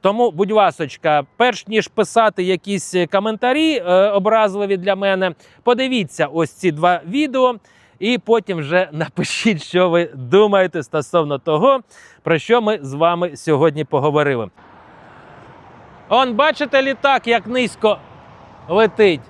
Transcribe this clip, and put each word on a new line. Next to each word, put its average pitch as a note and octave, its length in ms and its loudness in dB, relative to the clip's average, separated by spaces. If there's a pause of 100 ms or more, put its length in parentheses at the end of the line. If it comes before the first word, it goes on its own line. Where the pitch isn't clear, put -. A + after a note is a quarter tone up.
Тому, G#3+ 300 0
будь F#3 200 -2
ласочка, D#3+ 720 0 (140)
перш A#3 300 0
ніж G#3+ 200 -2
писати G#3+ 560 0
якісь F#3 520 -4 (160)
коментарі, B3 720 0
е, F#3 240 4
образливі G3+ 680 0
для F#3+ 180 -4
мене, F#3+ 360 -2 (320)
подивіться A#3+ 640 -2
ось D3+ 260 -4
ці F3+ 200 -2
два E3+ 360 0
відео B3+ 480 -2 (440)
і A#3 180 -2
потім G3+ 400 -2
вже D#3+ 320 0
<laughs> - 20 -18
напишіть, D3+ 720 -4
що F3+ 260 0
ви E3+ 260 2
думаєте F#3 680 2
стосовно D3 540 -2
того, G3+ 420 2 (440)
про D#3+ 140 0
що A#3 240 0
ми G#3+ 200 -2
з C3+ 120 -10
вами E3+ 420 0
сьогодні D3+ 480 0
поговорили. C#3+ 680 0 (1600)
Он, B3 240 2
бачите, C#4+ 480 0
літак, C4+ 460 -2
як A3+ 200 -2
низько A3 500 -2 (720)
летить. F#3+ 600 2